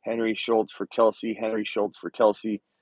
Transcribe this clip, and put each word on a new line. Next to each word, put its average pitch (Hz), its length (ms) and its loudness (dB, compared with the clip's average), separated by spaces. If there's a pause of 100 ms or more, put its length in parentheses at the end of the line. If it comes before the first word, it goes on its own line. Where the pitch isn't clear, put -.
Henry 113 320 -2
Schultz 110 400 0
for 98 120 -8
Kelce. 113 520 0
Henry 110 260 -4
Schultz 104 320 -4
for - 140 -10
Kelce. 107 500 0 (220)